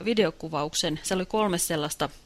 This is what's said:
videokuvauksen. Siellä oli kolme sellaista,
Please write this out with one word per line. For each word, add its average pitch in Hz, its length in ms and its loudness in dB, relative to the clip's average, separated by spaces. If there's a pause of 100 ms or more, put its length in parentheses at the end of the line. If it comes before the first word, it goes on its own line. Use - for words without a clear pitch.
videokuvauksen. 160 1000 0
Siellä 185 180 0
oli 185 40 -2
kolme 208 320 2
sellaista, 151 520 -2 (160)